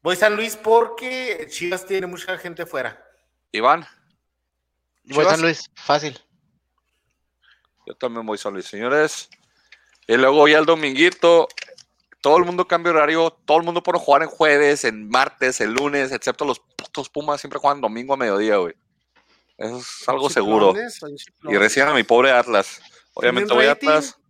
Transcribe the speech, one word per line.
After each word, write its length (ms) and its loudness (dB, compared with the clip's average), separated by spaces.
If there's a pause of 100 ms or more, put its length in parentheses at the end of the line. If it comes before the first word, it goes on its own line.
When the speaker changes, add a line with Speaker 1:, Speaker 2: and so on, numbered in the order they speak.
Speaker 1:
Voy 160 -2
San 200 2
Luis 200 -6
porque 920 -2
Chivas 340 -8
tiene 220 -4
mucha 320 -10
gente 260 -12
fuera. 380 -10 (500)
Speaker 2:
Iván. 340 0 (1160)
Speaker 3:
Voy 140 -4
Speaker 2:
Chivas. 140 6
Speaker 3:
San 100 0
Luis, 320 -2
fácil. 440 -2 (1700)
Speaker 2:
Yo 80 -16
también 300 -10
voy 140 -6
San 160 -8
Luis, 120 -10
señores. 640 -4 (800)
Y 80 4
luego 300 6
ya 120 6
el 80 2
dominguito, 840 2 (720)
todo 160 4
el 80 4
mundo 240 -4
cambia 240 -2
horario, 380 2 (140)
todo 140 4
el 60 0
mundo 180 -4
pone 160 -2
jugar 240 4
en 60 -4
jueves, 560 2
en 240 -4
martes, 520 0
en 140 -2
lunes, 380 -2
excepto 320 -6
los 160 -4
putos 480 -16
Pumas, 320 -6
siempre 180 -12
juegan 220 0
domingo 340 -4
a 20 -4
mediodía, 420 0
güey. 160 -4 (840)
Eso 200 -10
es 300 -12
algo 200 -2
Speaker 4:
Son 60 -4
Speaker 2:
seguro. 340 2
Speaker 4:
chiflones, 280 -2
son 160 -16
Speaker 2:
Y 40 -18
Speaker 4:
chiflones. 420 -6
Speaker 2:
reciban 300 2
a 60 0
mi 100 2
pobre 260 4
Atlas. 500 0 (340)
Obviamente 340 -2
Speaker 4:
Tienen 160 2
Speaker 2:
voy 100 4
Speaker 4:
rating, 140 -4
Speaker 2:
Atlas. 300 0 (120)